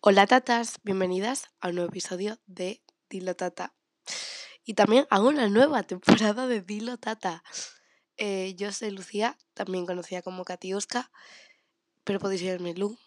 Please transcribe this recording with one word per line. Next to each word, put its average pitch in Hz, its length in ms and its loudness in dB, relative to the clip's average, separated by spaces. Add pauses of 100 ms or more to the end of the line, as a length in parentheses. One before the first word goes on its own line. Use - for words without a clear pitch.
Hola, 196 240 8
tatas, 240 560 2
bienvenidas 190 680 -2 (100)
a 185 80 -6
un 175 60 -4
nuevo 175 160 -4
episodio 196 560 -8
de 185 360 -10 (280)
Dilo 185 260 -6
Tata. 180 380 -8 (920)
Y 220 80 -10
también 214 380 6
a 196 100 6
una 247 300 4
nueva 247 320 6
temporada 214 640 4
de 226 160 -2
Dilo 214 340 -8
Tata. 196 480 -6 (720)
Eh, 190 400 -4
yo 202 160 -6
soy 208 200 -8
Lucía, 202 440 -4 (160)
también 185 320 -4
conocida 180 380 -8
como 185 240 -10
Katiuska, 190 680 -6 (920)
pero 196 160 -2
podéis 190 220 -2
llamarme 175 320 -6
Lu 202 240 -6 (100)